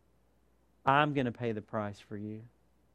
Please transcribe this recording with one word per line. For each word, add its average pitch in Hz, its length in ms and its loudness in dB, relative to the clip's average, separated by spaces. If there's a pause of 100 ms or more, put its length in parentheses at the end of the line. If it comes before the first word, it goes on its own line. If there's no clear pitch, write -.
(840)
I'm 143 300 6
gonna 127 180 2
pay 117 200 -2
the 104 100 -6
price 104 380 -6
for - 160 -12
you. 107 260 -10 (520)